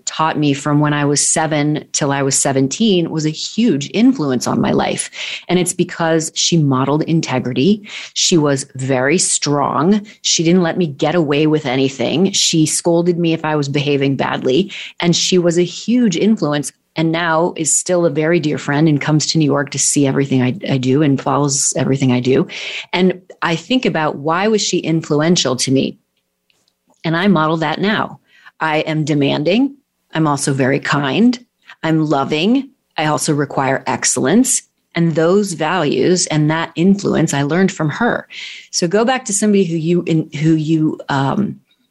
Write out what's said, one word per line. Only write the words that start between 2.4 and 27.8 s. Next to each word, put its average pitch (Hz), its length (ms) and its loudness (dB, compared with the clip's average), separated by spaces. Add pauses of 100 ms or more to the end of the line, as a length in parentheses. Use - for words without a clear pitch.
was 151 160 -4
a 156 40 0
huge 156 640 -2
influence 165 520 2
on 120 160 0
my 131 100 0
life. - 380 -2 (380)
And 180 100 2
it's 175 160 0
because 165 600 -2
she - 220 0
modeled 139 460 2
integrity. 143 880 0 (240)
She - 240 2
was 143 380 0
very 131 420 0
strong. 147 880 0 (160)
She - 220 -2
didn't 175 200 4
let 165 140 -2
me 180 80 0
get 151 300 -2
away 151 320 2
with 151 180 0
anything. 131 680 0
She 156 340 2
scolded 170 500 0
me 165 160 0
if 160 120 -4
I 156 100 0
was 143 140 -2
behaving 139 460 0
badly. 135 560 0 (280)
And 175 160 2
she - 240 0
was 170 180 2
a 180 60 4
huge 214 540 0
influence, 147 540 0 (240)
and 160 160 0
now 170 460 0
is - 180 -2
still 175 300 0
a 165 40 2
very 156 300 2
dear 147 180 -2
friend 147 300 2
and 147 140 2
comes 151 260 0
to - 100 -2
New 156 80 4
York 139 260 0
to 139 80 -6
see 143 280 2
everything 135 340 0
I, 127 160 0 (120)
I 135 80 0
do 131 240 2
and 139 200 2
follows 139 540 0
everything 135 360 0
I 123 100 0
do. 131 260 2 (460)
And 180 280 0 (200)
I 165 140 -2
think 254 300 -2
about, 156 300 -2
why 160 320 -2
was 220 140 0
she 180 180 -2
influential 160 760 0
to - 140 -4
me? - 280 0 (1040)
And 165 120 0
I 175 120 0
model 160 300 2
that 156 220 -2
now. 180 400 -4 (420)